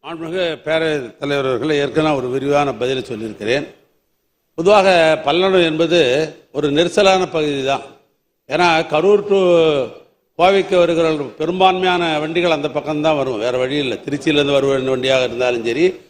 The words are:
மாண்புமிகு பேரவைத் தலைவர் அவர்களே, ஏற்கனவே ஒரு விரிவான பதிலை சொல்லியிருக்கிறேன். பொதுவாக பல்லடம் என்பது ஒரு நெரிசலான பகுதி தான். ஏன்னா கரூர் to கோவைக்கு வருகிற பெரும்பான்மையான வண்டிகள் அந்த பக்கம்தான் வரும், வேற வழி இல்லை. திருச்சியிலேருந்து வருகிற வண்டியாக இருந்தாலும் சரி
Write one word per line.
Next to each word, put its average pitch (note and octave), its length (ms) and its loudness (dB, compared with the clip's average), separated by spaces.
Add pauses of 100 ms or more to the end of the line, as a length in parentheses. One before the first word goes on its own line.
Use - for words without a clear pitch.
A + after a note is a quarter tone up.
மாண்புமிகு E3 400 -6 (200)
பேரவைத் D#3 400 -2 (160)
தலைவர் C#3+ 300 0
அவர்களே, D3 320 0
ஏற்கனவே D3+ 380 0
ஒரு B2+ 120 -6
விரிவான C#3+ 360 0 (120)
பதிலை B2+ 300 -2
சொல்லியிருக்கிறேன். A2 560 -6 (880)
பொதுவாக G3 320 4 (380)
பல்லடம் F3+ 420 2
என்பது D#3+ 320 0 (560)
ஒரு D3 100 -2 (100)
நெரிசலான F#3 580 2
பகுதி D3 340 -2
தான். C3+ 160 -4 (720)
ஏன்னா F3 120 2 (260)
கரூர் G3 360 4
to G3 100 2 (1000)
கோவைக்கு F#3 440 2
வருகிற E3 300 0 (280)
பெரும்பான்மையான F#3 600 0 (220)
வண்டிகள் E3+ 320 0
அந்த C#3+ 220 -4
பக்கம்தான் D3+ 420 -2
வரும், B2+ 240 -4
வேற B2 180 -2
வழி C3+ 220 -2
இல்லை. A#2 220 -4
திருச்சியிலேருந்து C#3+ 520 0
வருகிற C3+ 220 0 (140)
வண்டியாக B2+ 340 0
இருந்தாலும் A#2+ 400 -2
சரி C#3+ 180 0 (240)